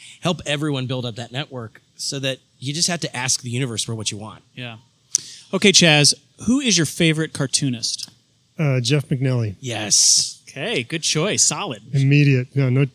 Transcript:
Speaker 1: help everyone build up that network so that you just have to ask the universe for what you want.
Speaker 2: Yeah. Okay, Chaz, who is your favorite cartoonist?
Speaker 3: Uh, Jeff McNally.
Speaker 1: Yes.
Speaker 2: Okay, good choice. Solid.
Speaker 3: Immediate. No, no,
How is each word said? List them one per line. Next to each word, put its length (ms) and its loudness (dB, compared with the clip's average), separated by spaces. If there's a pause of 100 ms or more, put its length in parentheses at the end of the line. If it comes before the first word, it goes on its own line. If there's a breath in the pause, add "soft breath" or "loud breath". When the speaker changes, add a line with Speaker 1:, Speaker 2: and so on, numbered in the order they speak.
(220 loud breath)
Speaker 1:
help 240 -2
everyone 420 -2
build 180 -4
up 100 -8
that 160 -12
network 500 -10 (140)
so 240 -8
that 200 -4 (200)
you 140 -6
just 160 0
have 120 -2
to 140 -6
ask 280 -2
the 60 -8
universe 340 -4
for 120 -6
what 160 -6
you 60 -10
want. 260 -16 (120)
Speaker 2:
Yeah. 220 -14 (760 loud breath)
Okay, 180 4
Chaz, 420 6 (320)
who 140 2
is 180 0
your 80 2
favorite 480 0
cartoonist? 760 -4 (520)
Speaker 3:
Uh, 200 2
Jeff 280 0
McNally. 500 0
Speaker 1:
Yes. 880 0
Speaker 2:
Okay, 340 -4
good 200 -6
choice. 400 0
Solid. 380 -2 (120)
Speaker 3:
Immediate. 600 4
No, 140 2
no, 260 4